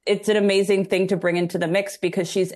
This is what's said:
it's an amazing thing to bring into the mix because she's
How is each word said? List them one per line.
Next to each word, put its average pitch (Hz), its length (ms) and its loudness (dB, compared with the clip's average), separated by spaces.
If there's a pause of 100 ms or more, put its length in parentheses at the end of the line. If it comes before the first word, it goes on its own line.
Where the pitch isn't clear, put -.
it's 202 220 0
an 214 80 4
amazing 196 500 2
thing 190 220 0
to 196 80 0
bring 175 220 0
into 175 200 -2
the 170 100 -2
mix 196 280 -2
because 175 340 -4
she's 185 260 -2